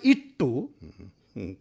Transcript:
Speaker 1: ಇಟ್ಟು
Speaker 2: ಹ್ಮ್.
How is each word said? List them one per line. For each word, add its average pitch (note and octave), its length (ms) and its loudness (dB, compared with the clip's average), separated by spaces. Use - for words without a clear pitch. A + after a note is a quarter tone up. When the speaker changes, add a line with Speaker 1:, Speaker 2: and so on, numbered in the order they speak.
Speaker 1:
ಇಟ್ಟು E3 680 2
Speaker 2:
ಹ್ಮ್. G#2 220 -8